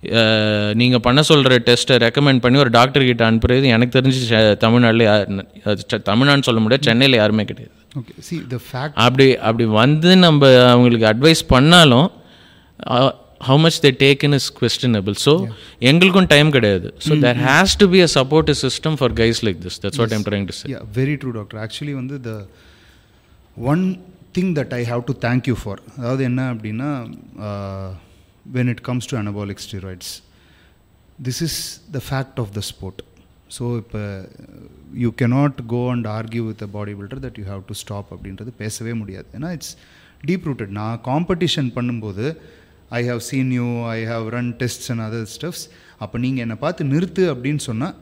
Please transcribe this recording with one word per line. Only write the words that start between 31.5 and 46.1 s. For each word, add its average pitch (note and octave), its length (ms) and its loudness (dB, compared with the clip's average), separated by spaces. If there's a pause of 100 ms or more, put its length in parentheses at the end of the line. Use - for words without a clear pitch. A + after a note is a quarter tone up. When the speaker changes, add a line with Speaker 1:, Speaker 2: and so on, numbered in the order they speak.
Speaker 2:
the C3+ 60 -6 (100)
fact C3 280 -8
of A2+ 160 -6
the G#2+ 60 -8
sport. - 380 -14 (500)
So, A#2+ 280 -10
இப்ப G2+ 520 -12 (720)
you A#2+ 80 0 (140)
cannot C3+ 300 2 (160)
go B2 220 -4
and A#2+ 160 -4
argue A2 400 -8
with G#2+ 160 -10
a G#2 180 -12
bodybuilder G2+ 400 -12
that B2 180 -14
you G#2+ 100 -14
have G2 140 -12 (100)
to G#2 240 -12
stop G2+ 140 -12
அப்படின்றது F#2+ 460 -14
பேசவே A2 380 -10
முடியாது. G2+ 320 -12 (120)
ஏன்னா, D3 60 -10
it's E3+ 320 -12 (500)
deep F3+ 180 -4
rooted. A#2+ 240 -8
நான் A2 360 -8
காம்படிஷன் D#3 680 -4
பண்ணும்போது, A#2+ 640 -6 (540)
I A#2+ 200 -4
have A#2+ 100 -6 (100)
seen C3 220 -2
you, A#2+ 340 -4
I A2+ 200 -6
have A2+ 220 -6
run A#2+ 280 -6
tests - 320 -8
and A2+ 120 -6
other A2 260 -8 (140)
stuffs. E3+ 300 -12 (280)
அப்ப A2 200 -10